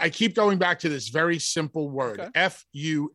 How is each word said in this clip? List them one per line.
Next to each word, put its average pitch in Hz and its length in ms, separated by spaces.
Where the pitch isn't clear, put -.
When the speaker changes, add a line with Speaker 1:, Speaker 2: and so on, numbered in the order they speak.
Speaker 1:
I 165 60
keep 220 240
going 202 240
back 175 220
to 165 100
this 123 200
very 165 280
simple 151 520
word, 135 320
Speaker 2:
Okay. 170 120
Speaker 1:
F 180 380
U 151 440